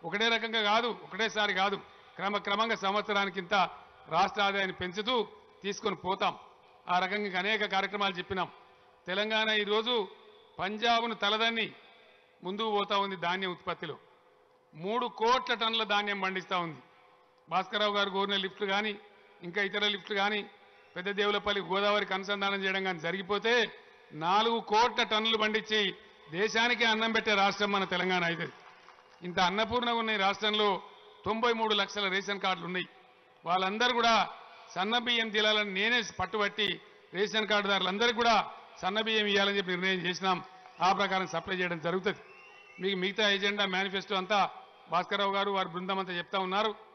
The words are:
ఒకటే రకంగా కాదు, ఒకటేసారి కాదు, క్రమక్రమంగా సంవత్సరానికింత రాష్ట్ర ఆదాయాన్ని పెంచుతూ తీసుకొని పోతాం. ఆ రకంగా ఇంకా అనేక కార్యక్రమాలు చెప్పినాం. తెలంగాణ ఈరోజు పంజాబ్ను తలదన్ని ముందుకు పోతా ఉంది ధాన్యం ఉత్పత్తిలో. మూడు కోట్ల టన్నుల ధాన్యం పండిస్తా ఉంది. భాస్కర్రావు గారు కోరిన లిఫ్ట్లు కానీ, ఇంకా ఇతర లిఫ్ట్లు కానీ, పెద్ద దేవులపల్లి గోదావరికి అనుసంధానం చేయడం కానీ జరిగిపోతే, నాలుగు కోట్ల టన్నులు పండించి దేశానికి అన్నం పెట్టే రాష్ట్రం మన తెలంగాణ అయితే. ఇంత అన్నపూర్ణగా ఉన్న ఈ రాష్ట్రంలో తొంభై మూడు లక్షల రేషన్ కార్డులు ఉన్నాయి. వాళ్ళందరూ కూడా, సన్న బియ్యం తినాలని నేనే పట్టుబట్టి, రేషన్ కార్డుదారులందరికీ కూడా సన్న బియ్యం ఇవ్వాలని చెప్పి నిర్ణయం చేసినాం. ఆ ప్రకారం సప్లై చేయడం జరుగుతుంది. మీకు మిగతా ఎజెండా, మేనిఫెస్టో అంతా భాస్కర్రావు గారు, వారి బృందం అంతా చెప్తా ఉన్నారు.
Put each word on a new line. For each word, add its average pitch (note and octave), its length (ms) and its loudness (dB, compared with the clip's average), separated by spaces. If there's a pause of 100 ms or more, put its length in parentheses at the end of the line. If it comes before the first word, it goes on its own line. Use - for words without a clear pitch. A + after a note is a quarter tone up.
ఒకటే G#3 240 0
రకంగా A3+ 340 2
కాదు, A3 260 4 (160)
ఒకటేసారి G#3 500 0
కాదు, G3 220 2 (400)
క్రమక్రమంగా G3+ 600 0
సంవత్సరానికింత G3 800 0 (560)
రాష్ట్ర F#3+ 320 2
ఆదాయాన్ని G3 320 0
పెంచుతూ G3+ 540 -2 (360)
తీసుకొని G3 320 -2
పోతాం. F#3 420 -2 (520)
ఆ F3+ 100 4
రకంగా G3+ 260 -2
ఇంకా F#3 140 -2
అనేక G#3 260 0
కార్యక్రమాలు G3 480 -2
చెప్పినాం. F3+ 380 -4 (560)
తెలంగాణ G#3+ 420 0
ఈరోజు G#3+ 580 0 (520)
పంజాబ్ను A3+ 560 0
తలదన్ని G#3+ 560 0 (720)
ముందుకు G#3 280 -2
పోతా G3+ 260 0
ఉంది G3 180 -2
ధాన్యం F3+ 360 -2
ఉత్పత్తిలో. E3 460 -8 (760)
మూడు G#3+ 340 -2
కోట్ల B3 460 2
టన్నుల A3+ 300 0
ధాన్యం G3+ 360 0
పండిస్తా F#3+ 400 -2
ఉంది. D#3+ 200 -6 (680)
భాస్కర్రావు G3+ 460 0
గారు G3+ 140 2
కోరిన G3 260 0
లిఫ్ట్లు F#3+ 320 -4
కానీ, G3+ 320 -2 (440)
ఇంకా F3 180 -4
ఇతర G3+ 260 0
లిఫ్ట్లు G3+ 280 -4
కానీ, G3+ 340 0 (460)
పెద్ద F3+ 160 -6
దేవులపల్లి G3+ 500 0
గోదావరికి G3 520 2
అనుసంధానం G3 500 -2
చేయడం F#3+ 200 0
కానీ F3+ 160 -2
జరిగిపోతే, G3 720 0 (400)
నాలుగు G#3 480 2
కోట్ల A3+ 440 2
టన్నులు A3 340 0
పండించి G#3+ 580 0 (360)
దేశానికి A3+ 540 2
అన్నం A3+ 260 2
పెట్టే A3 240 2
రాష్ట్రం G3 360 2
మన G3 120 0
తెలంగాణ F3+ 400 0
అయితే. E3 260 -2 (760)
ఇంత F3+ 160 -4
అన్నపూర్ణగా A3+ 560 2
ఉన్న A3+ 140 0
ఈ G#3+ 80 0
రాష్ట్రంలో G3+ 640 2 (440)
తొంభై A3+ 280 2
మూడు A3 200 2
లక్షల G3 360 0
రేషన్ G3 300 -2
కార్డులు F#3 260 -2
ఉన్నాయి. F3+ 240 -4 (560)
వాళ్ళందరూ G3 480 2
కూడా, A3+ 360 4 (460)
సన్న G#3 220 0
బియ్యం A#3 320 0
తినాలని G#3+ 440 2
నేనే A3+ 280 2 (180)
పట్టుబట్టి, G3+ 600 -2 (320)
రేషన్ G3+ 340 0
కార్డుదారులందరికీ G3+ 680 2
కూడా A3+ 380 2 (300)
సన్న G3+ 200 -2
బియ్యం A3 240 2
ఇవ్వాలని G3+ 320 2
చెప్పి F#3 140 -2
నిర్ణయం F#3 280 0
చేసినాం. F3+ 440 -2 (380)
ఆ F#3 120 4
ప్రకారం F#3+ 340 0
సప్లై F3 280 -4
చేయడం F3 240 -2
జరుగుతుంది. E3+ 380 0 (600)
మీకు F#3+ 180 0
మిగతా G3+ 320 2
ఎజెండా, G3+ 360 2
మేనిఫెస్టో F#3+ 500 -2
అంతా F#3 340 2 (420)
భాస్కర్రావు G3 420 2
గారు, G3+ 180 0
వారి F#3 180 0
బృందం F#3 300 -2
అంతా F#3 140 -4
చెప్తా F3 260 -2
ఉన్నారు. G3+ 360 0 (200)